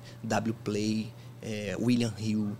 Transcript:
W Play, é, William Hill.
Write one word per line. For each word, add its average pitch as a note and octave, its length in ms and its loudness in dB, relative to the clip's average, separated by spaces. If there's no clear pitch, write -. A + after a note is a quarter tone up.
W A2 400 2
Play, G#2+ 480 0
é, G#2 380 -4
William A#2 360 4
Hill. G#2+ 440 0